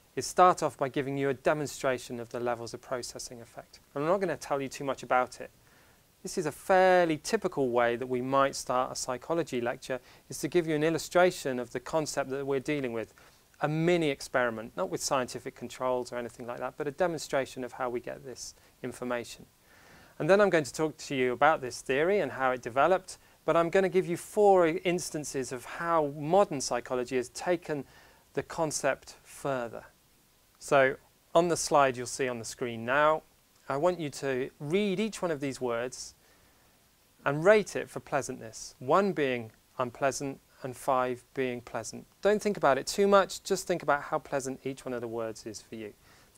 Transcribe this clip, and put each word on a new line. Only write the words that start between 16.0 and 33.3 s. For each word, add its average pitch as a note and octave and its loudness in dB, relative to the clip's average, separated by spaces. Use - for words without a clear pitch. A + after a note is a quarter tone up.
or B2 -8
anything A#2+ -10
like A#2+ -10
that, B2+ -8
but D3 -4
a - -2
demonstration C#3+ -4
of B2 -10
how B2+ -4
we A#2+ -4
get C3+ -12
this - -14
information. B2 -8
And D3+ -2
then G3 8
I'm G3+ 6
going E3 4
to - -8
talk D#3 -2
to - -8
you B2+ 2
about C#3+ 4
this B2 -8
theory E3 2
and C3+ -2
how B2+ 2
it B2+ -2
developed, D3 2
but D#3+ 2
I'm E3 2
gonna F#3+ 2
give F3 2
you E3+ -2
four G3 6
instances D#3+ -2
of B2 -10
how E3 0
modern D#3+ 2
psychology B2+ -2
has B2 0
taken E3 -4
the C#3 -4
concept - -4
further. A#2+ -8
So C#3 4
on E3+ 6
the D#3+ 0
slide C#3 4
you'll B2 -8
see C3+ -4
on B2 -6
the A2 -12
screen A#2 -8
now, D3+ 4